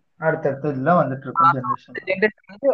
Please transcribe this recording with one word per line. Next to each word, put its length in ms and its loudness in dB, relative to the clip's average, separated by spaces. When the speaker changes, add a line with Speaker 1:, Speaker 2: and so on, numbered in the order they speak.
Speaker 1:
அடுத்தடுத்த 520 -2
இதுல 240 0
வந்துட்டு 320 0
இருக்கும் 220 0
Speaker 2:
ஆ, 40 6
Speaker 1:
ஜெனரேஷன். 460 -4
Speaker 2:
இந்த 80 -12
ஜெனரேஷன் 420 -2
வந்து 260 -2